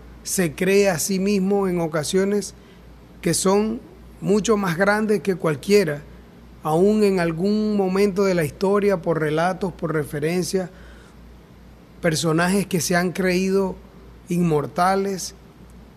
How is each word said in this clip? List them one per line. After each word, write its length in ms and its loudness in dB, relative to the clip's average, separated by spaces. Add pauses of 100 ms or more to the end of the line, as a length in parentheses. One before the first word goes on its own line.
(220)
se 320 -2
cree 340 2
a 100 0
sí 200 -2
mismo 500 0
en 120 0
ocasiones 760 -2 (640)
que 140 0
son 460 0 (400)
mucho 360 2
más 200 -2
grandes 440 2
que 160 -2
cualquiera, 640 2 (600)
aún 400 4
en 160 2
algún 580 0
momento 480 2
de 100 2
la 100 2
historia, 580 0
por 180 0
relatos, 520 -2
por 200 -6
referencias, 800 -4 (1300)
personajes 640 0
que 140 -2
se 160 -2
han 160 -2
creído 640 -2 (520)
inmortales, 1080 0 (640)